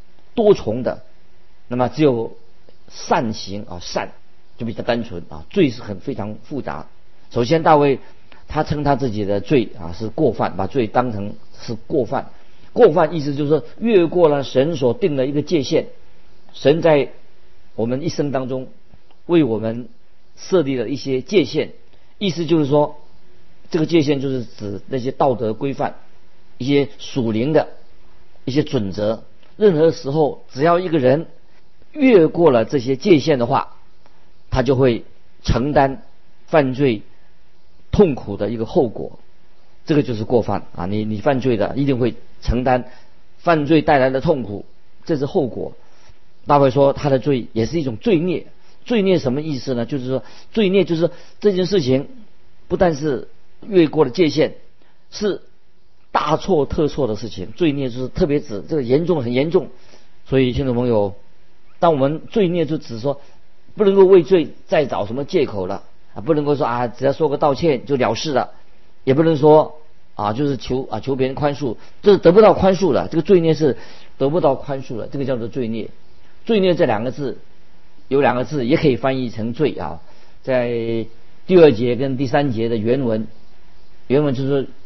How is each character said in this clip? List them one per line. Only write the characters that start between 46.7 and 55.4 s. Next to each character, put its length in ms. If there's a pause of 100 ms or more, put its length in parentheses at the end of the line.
说 220
他 160
的 100
罪 360
也 100
是 160
一 20
种 140
罪 220
孽。 300 (360)
罪 160
孽 180
什 140
么 80
意 180
思 140
呢？ 140
就 100
是 120
说 140 (300)
罪 160
孽 160
就 100
是 160 (300)
这 120
件 120
事 160
情 260 (640)
不 80
但 180
是 340 (380)
越 220
过 160
了 60
界 180
限， 240 (580)
是 300 (720)